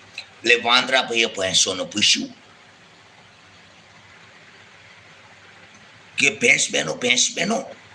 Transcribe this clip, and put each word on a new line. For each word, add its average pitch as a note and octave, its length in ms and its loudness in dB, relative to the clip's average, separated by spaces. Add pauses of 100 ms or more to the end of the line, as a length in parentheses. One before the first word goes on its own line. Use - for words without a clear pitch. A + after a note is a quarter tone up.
(360)
એટલે A#2 200 2
વાંદરા B2 460 2
ભાઈએ A#2 240 0
ભેંસોને F#2+ 580 -2
પૂછ્યું - 520 -2 (3750)
કે, C3+ 120 2
"ભેંસ C3+ 420 0
બહેનો, D3+ 240 -2
ભેંસ B2 400 0
બહેનો, G3 300 -4 (300)